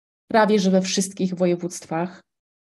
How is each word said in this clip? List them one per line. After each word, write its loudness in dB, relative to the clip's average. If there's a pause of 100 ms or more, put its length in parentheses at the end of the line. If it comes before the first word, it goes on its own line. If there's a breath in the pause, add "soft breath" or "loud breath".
(280)
prawie 4
że 2
we 4
wszystkich -4
województwach, -4 (540)